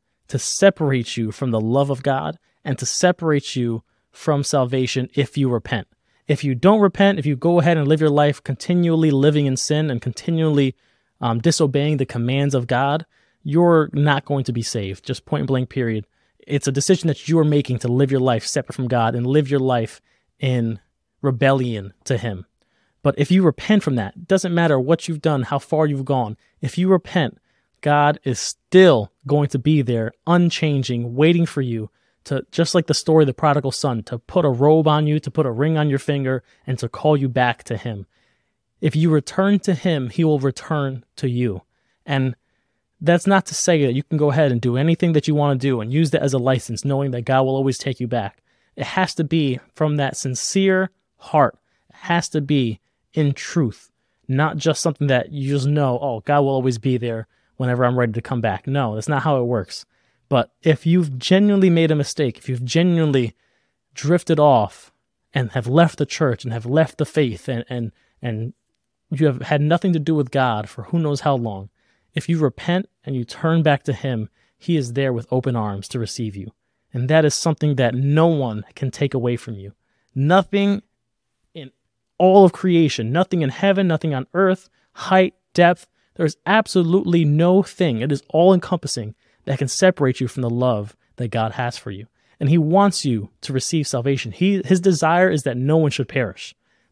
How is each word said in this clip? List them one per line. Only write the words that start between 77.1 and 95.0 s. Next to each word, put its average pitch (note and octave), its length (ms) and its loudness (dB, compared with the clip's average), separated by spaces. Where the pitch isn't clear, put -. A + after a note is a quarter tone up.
is D3+ 120 2
something D3+ 400 0
that B2 180 0
no C#3+ 340 2
one B2 460 -2
can C3+ 160 -6
take C#3 240 -4
away B2 220 -2
from A#2 200 -10
you. G2 180 -16
Nothing G3 640 2
in C3+ 180 -16
all F#3 280 8
of E3+ 60 6
creation, D#3+ 600 0
nothing F3 320 0
in C3+ 60 0
heaven, G3 380 0
nothing D#3+ 280 -2
on C3 180 -6
earth, F#3 360 0
height, - 420 2
depth, F3 340 4
there E3+ 100 -2
is D3 120 -2
absolutely F3 800 2
no E3+ 360 4
thing, D3+ 380 -2
it C3+ 120 -2
is C#3+ 180 -4
all-encompassing, E3 840 2
that C3+ 160 -4
can C#3 80 -2
separate D3 520 2
you B2+ 80 -2
from C3 140 -8
the A#2+ 80 -2
love A#2 460 -2
that B2 100 -6
God A2 240 -2
has A#2+ 260 -6
for - 140 -14
you. G2+ 160 -14
And C3+ 100 0
he E3 80 4
wants F3 480 2
you A2+ 240 -2
to - 120 -10
receive C#3 320 -2
salvation. C3 460 -4
He, F#3+ 340 0
his F#3 140 2
desire F3 500 2